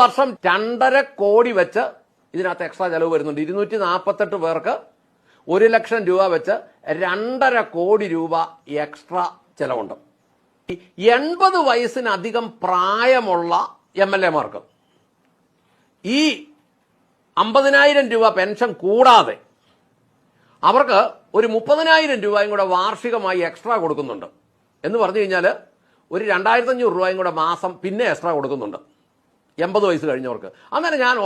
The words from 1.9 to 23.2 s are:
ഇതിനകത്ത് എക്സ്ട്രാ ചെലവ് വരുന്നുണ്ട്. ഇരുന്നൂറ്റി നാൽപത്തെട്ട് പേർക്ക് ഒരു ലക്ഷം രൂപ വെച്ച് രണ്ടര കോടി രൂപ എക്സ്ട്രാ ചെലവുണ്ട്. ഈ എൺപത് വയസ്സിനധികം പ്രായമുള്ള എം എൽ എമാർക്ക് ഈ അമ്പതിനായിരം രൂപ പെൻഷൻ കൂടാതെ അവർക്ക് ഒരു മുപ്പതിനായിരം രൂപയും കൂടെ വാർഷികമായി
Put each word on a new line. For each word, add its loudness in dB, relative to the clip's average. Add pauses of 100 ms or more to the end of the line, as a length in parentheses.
ഇതിനകത്ത് -6
എക്സ്ട്രാ -6
ചെലവ് 0
വരുന്നുണ്ട്. -4
ഇരുന്നൂറ്റി -4 (100)
നാൽപത്തെട്ട് -2
പേർക്ക് -4 (760)
ഒരു 4
ലക്ഷം 0
രൂപ 4 (120)
വെച്ച് -2 (500)
രണ്ടര -2 (200)
കോടി 0
രൂപ -4 (500)
എക്സ്ട്രാ -8 (360)
ചെലവുണ്ട്. -6 (760)
ഈ -10 (420)
എൺപത് 0 (100)
വയസ്സിനധികം -4 (180)
പ്രായമുള്ള 0 (500)
എം 0
എൽ 0
എമാർക്ക് -4 (1400)
ഈ -2 (1160)
അമ്പതിനായിരം 4
രൂപ 4 (100)
പെൻഷൻ -2 (120)
കൂടാതെ 6 (1300)
അവർക്ക് 4 (380)
ഒരു 4
മുപ്പതിനായിരം 2
രൂപയും 0
കൂടെ 0 (100)
വാർഷികമായി -2